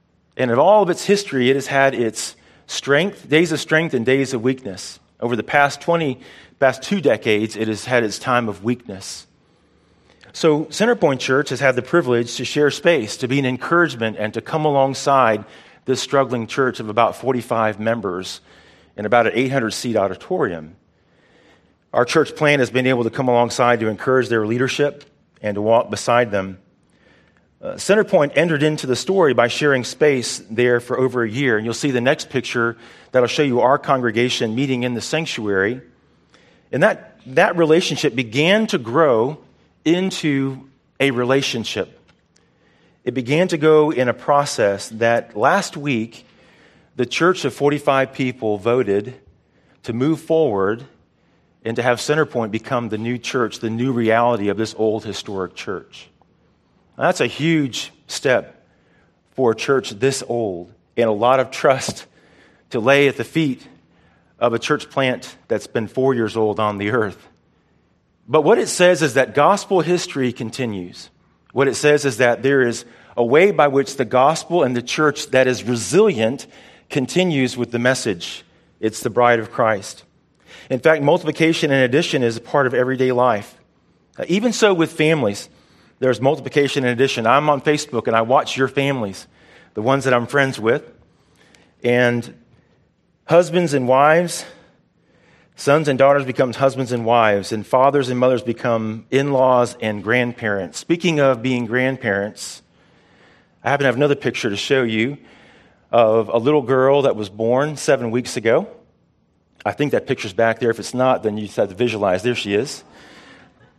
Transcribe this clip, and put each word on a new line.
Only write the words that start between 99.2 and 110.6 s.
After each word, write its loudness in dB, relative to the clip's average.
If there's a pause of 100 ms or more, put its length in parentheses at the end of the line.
and -4
grandparents. -2
Speaking -2
of 2
being -2
grandparents, -4 (1040)
I -2
happen 0
to 4
have 2
another 2
picture -4
to -4
show 0
you -2 (720)
of 4
a 0
little 2
girl 2
that 0
was -8
born -2
seven 0
weeks -4
ago. 2 (960)
I -2
think -2
that -2
picture's -6
back 0